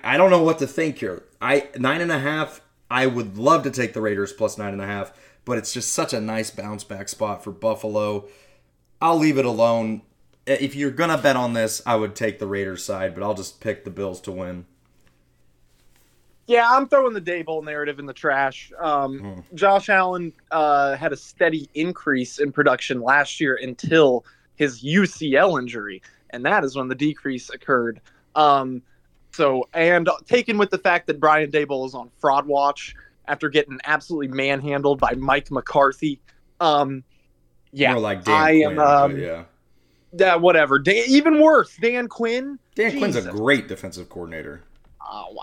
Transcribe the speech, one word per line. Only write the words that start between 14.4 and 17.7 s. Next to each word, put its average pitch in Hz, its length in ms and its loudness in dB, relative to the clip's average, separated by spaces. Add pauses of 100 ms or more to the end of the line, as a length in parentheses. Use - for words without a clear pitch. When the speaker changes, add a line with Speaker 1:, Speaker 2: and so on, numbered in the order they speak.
Speaker 2:
Yeah, 233 200 4
I'm 262 200 4
throwing 262 260 4
the 202 80 -6
Daboll 160 420 -6
narrative 147 360 -6